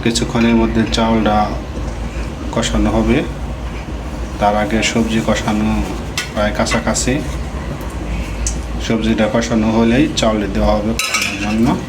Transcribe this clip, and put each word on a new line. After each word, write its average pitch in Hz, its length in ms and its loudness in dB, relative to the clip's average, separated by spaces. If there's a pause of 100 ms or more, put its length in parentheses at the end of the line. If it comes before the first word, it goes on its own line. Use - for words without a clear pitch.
কিছুক্ষণের 117 520 2
মধ্যে 113 260 4 (120)
চালটা 107 560 2 (1000)
কষানো 113 380 0
হবে, 113 340 2 (1160)
তার 104 160 4
আগে 104 280 0
সবজি 113 440 0
কষানো 107 540 0 (520)
প্রায় 104 240 0
কাছাকাছি। 117 640 0 (1700)
সবজিটা 110 460 2
কষানো 113 380 2
হলেই 117 440 4
চাউল 107 380 2
দেওয়া 107 200 4
হবে 107 200 0
কষানোর 104 580 -2
জন্য। 113 240 4 (140)